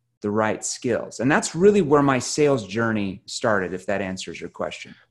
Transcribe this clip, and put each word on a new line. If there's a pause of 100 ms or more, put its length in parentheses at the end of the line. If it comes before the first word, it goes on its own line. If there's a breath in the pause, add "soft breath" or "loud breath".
(200)
the
right
skills.
And
that's
really
where
my
sales
journey
started,
if
that
answers
your
question. (160 soft breath)